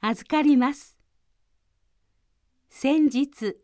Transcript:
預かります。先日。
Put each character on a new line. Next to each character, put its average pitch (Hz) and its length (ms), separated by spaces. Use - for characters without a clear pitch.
預 220 260
か 311 140
り 294 160
ま 254 160
す。 - 240
先 294 400
日。 240 540